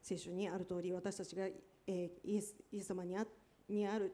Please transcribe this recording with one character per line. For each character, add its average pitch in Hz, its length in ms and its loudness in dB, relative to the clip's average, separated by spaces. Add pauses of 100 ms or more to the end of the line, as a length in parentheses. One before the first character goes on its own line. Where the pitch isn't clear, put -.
聖 - 160 -2
書 175 140 -6
に 185 180 0
あ 175 80 0
る 185 80 -2
通 180 160 0
り、 180 120 0
私 185 240 -2
た 180 100 -4
ち - 80 -10
が、 190 140 0 (400)
え 175 220 2 (140)
ー、 190 60 -2
イ 208 60 6
エ 208 40 6
ス、 - 140 -4 (160)
イ 208 80 -2
エ - 20 -2
ス 185 100 -8
様 185 140 0
に 180 120 0
あ-、 214 80 4 (440)
に 208 180 4
あ 202 100 2
る、 190 180 2